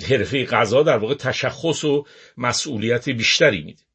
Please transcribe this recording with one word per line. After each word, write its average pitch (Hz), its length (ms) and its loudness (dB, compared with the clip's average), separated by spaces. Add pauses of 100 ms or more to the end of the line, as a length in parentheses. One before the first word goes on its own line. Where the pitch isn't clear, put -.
حرفهٔ 127 360 0
قضا 117 380 2
در 147 140 4
واقع 107 160 -2
تشخص 143 680 -4
و 143 220 0 (320)
مسئولیت 120 720 -2
بیشتری 113 520 2
می‌ده. 80 200 -18 (140)